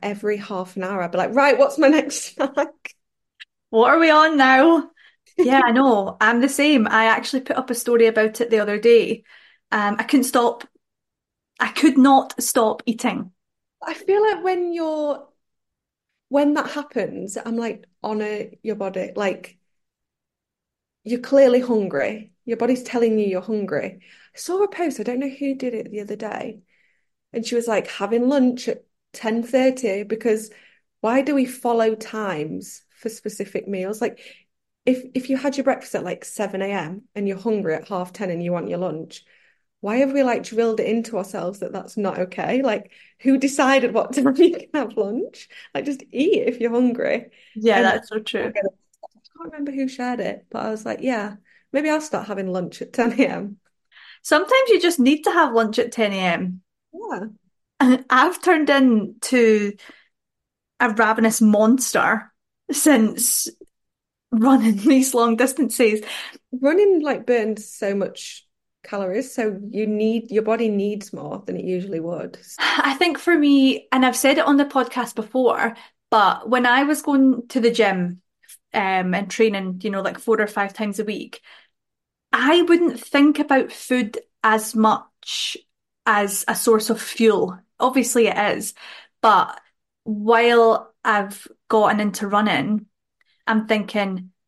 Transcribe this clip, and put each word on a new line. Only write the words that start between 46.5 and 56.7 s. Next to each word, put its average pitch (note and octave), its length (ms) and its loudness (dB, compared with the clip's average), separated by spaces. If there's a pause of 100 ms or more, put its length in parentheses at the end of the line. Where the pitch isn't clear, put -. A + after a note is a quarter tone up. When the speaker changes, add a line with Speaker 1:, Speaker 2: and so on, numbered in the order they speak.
Speaker 1:
you're A#3 100 -2
hungry. A#3+ 600 -2 (240)
Speaker 2:
Yeah, G#3+ 220 2
Speaker 1:
And - 100 4
Speaker 2:
that's A3 240 0
so G#3+ 80 -4
true. A3 260 -6
Speaker 1:
I'm - 80 -6
gonna G3 160 -4 (720)
can't E4 120 -14
remember C#4+ 200 -10
who C4+ 160 -4
shared B3 320 -8
it, - 300 -8
but - 140 -8
I A3 60 -6
was G#3+ 140 -10
like, A3+ 160 -8
"Yeah, G#3+ 360 -4 (360)
maybe D4+ 160 -2
I'll D#4 120 0
start - 260 -8
having F#3+ 260 -6
lunch F3+ 300 -6
at - 100 -16
ten A#3 200 0
A B3 140 0
M." G3 300 -8 (680)
Speaker 2:
Sometimes A#4+ 460 2
you G4 120 6
just F4 200 2
need C#4+ 220 4
to G4+ 80 0
have D4+ 240 2
lunch A3 240 0
at A#3+ 140 0
ten G#3 200 0
A G3 40 -4
M. F#3 460 -2 (300)